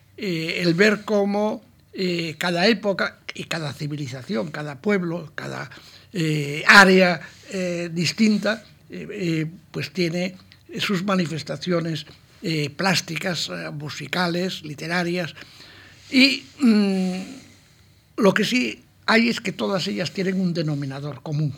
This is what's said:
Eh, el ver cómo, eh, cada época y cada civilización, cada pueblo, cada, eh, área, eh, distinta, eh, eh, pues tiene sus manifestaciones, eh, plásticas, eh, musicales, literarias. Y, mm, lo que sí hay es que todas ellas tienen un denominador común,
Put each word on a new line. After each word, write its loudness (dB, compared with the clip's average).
Eh, -4
el 2
ver 4
cómo, 0
eh, -2
cada 2
época 0
y -10
cada -6
civilización, -6
cada -8
pueblo, 0
cada, -8
eh, -2
área, 8
eh, -4
distinta, 0
eh, -12
eh, -2
pues -8
tiene -2
sus -2
manifestaciones, -2
eh, -4
plásticas, -2
eh, -8
musicales, -4
literarias. -4
Y, 4
mm, 2
lo 6
que 4
sí -2
hay 6
es -2
que -6
todas -2
ellas -4
tienen -2
un 0
denominador -4
común, -2